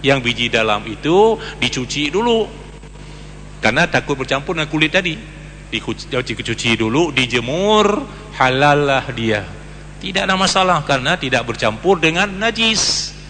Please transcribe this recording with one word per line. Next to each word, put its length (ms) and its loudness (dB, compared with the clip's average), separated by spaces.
Yang 160 4
biji 220 -2
dalam 340 2
itu 540 4
dicuci 560 -2
dulu. 320 2
Karena 240 4
takut 320 0
bercampur 320 -2
dengan 160 -2
kulit 240 2
tadi. 240 0
Dicuci, 400 -6
dicuci 640 -2
dulu, 400 2
dijemur, 720 2
halallah 800 4
dia. 320 0
Tidak 240 -2
ada 80 2
masalah 480 2
karena 320 2
tidak 320 0
bercampur 480 2
dengan 320 2
najis. 880 0